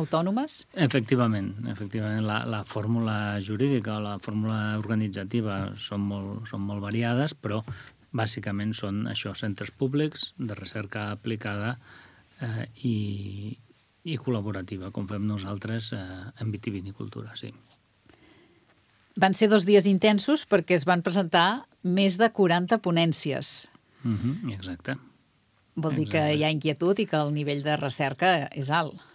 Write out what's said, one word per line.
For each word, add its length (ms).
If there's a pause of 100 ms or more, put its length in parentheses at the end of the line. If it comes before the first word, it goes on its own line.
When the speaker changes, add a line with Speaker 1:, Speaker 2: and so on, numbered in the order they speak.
Speaker 1:
autònomes? 640 (100)
Speaker 2:
Efectivament, 760 (180)
efectivament, 560
la, 140 (100)
la 160
fórmula 800
jurídica 540
o 20
la 220
fórmula 560
organitzativa 800 (180)
són 320
molt, 400
són 160
molt 160
variades, 560
però 240 (540)
bàsicament 580
són 380
això, 260
centres 380
públics 640
de 180
recerca 560
aplicada, 640 (680)
eh, 240 (240)
i, 60 (1120)
i 120
col·laborativa, 800
com 160
fem 180
nosaltres, 640
eh, 80 (400)
en 100
vitivinicultura, 880
sí. 160 (1600)
Speaker 1:
Van 180
ser 140
dos 180
dies 220
intensos 580
perquè 300
es 100
van 160
presentar 640 (180)
més 360
de 160
quaranta 480
ponències. 880 (340)
Speaker 2:
Mhm, 480
exacte. 460 (760)
Speaker 1:
Vol 200
dir 120
que 100
Speaker 2:
Exacte. 200
Speaker 1:
hi 60
ha 80
inquietud 480
i 60
que 120
el 160
nivell 300
de 140
recerca 760
és 200
alt. 280 (140)